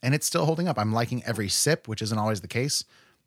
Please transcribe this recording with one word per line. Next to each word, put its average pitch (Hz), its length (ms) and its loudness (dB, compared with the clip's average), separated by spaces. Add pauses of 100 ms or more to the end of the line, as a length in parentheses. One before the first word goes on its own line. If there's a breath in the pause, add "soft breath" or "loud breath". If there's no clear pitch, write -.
and 131 120 2
it's - 120 0
still 170 180 0
holding 160 240 2
up. 117 100 0
I'm 107 140 2
liking 117 320 0
every 104 240 -2
sip, - 400 0
which 107 140 -6
isn't 110 160 -2
always 107 220 0
the 87 80 -12
case, 135 360 -2 (420 soft breath)